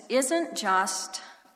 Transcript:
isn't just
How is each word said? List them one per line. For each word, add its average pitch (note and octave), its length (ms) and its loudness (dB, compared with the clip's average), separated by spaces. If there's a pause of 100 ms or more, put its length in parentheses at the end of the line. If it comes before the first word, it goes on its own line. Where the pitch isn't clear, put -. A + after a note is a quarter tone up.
isn't C#4 460 2
just F#3+ 680 0 (340)